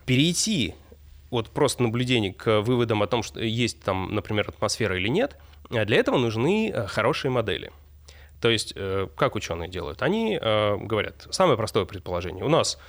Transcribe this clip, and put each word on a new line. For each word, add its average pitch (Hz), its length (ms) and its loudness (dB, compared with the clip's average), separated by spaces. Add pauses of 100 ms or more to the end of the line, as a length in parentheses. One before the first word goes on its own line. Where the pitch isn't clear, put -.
Перейти 151 720 2 (560)
от 113 180 -2
просто - 340 0
наблюдений 117 480 2
к 107 300 2
выводам 113 400 2
о 101 60 2
том, 117 160 0
что - 160 -12
есть 113 420 -2
там, 95 320 -2
например, 104 360 -2
атмосфера 101 480 -2
или 92 120 -2
нет, 220 280 -2 (340)
э, 110 140 0
для 117 120 4
этого 247 200 2
нужны, 135 540 2
э, 107 160 -4
хорошие 127 440 0
модели. 101 400 -2 (720)
То 117 80 4
есть, 110 260 0
э, 95 400 -2
как - 200 0
учёные 85 340 -6
делают? 78 320 -8
Они, 208 400 0
э, 107 360 2
говорят, - 540 -4
самое 160 260 4
простое 107 280 0
предположение. 90 600 -6
У 135 40 2
нас, 147 280 2 (120)